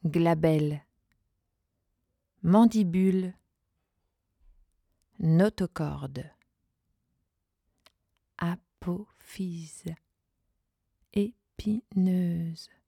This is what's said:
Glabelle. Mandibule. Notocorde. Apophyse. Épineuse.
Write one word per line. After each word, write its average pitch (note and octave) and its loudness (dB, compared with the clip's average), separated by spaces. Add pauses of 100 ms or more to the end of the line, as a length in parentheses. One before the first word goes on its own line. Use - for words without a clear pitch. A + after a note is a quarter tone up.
Glabelle. D#3 2 (1600)
Mandibule. F#3 4 (1900)
Notocorde. D#3 -2 (2000)
Apophyse. F3 -10 (1200)
Épineuse. F#3 -2 (180)